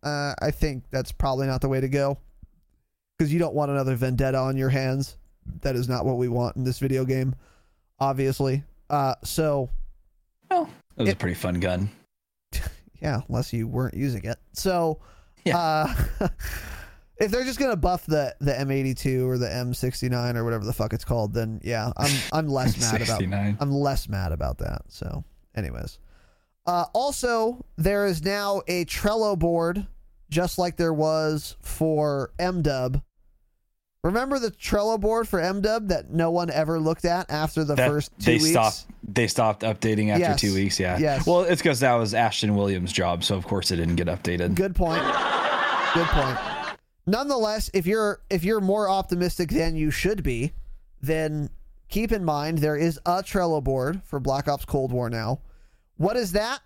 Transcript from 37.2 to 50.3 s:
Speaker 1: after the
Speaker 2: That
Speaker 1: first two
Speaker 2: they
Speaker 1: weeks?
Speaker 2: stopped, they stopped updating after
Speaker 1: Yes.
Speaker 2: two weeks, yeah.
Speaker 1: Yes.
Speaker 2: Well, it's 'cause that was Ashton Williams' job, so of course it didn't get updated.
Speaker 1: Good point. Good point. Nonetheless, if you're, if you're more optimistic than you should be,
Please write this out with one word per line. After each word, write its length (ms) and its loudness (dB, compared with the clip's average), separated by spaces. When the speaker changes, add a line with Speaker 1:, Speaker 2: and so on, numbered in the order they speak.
Speaker 1:
after 360 0
the 100 0
Speaker 2:
That 140 4
Speaker 1:
first 320 -2
two 40 -8
Speaker 2:
they 100 6
Speaker 1:
weeks? 160 4
Speaker 2:
stopped, 360 4
they 240 0
stopped 360 2
updating 480 2
after 100 6
Speaker 1:
Yes. 200 2
Speaker 2:
two 140 2
weeks, 240 2
yeah. 180 0
Speaker 1:
Yes. 300 2
Speaker 2:
Well, 160 6
it's 180 2
'cause 200 2
that 140 6
was 200 2
Ashton 400 2
Williams' 380 2
job, 320 0
so 100 2
of 140 -2
course 240 0
it 40 2
didn't 200 2
get 100 2
updated. 480 0
Speaker 1:
Good 220 0
point. 260 2
Good 120 2
point. 320 2
Nonetheless, 640 0
if 120 2
you're, 340 0
if 140 0
you're 160 2
more 280 2
optimistic 640 0
than 240 2
you 160 0
should 320 0
be, 300 -2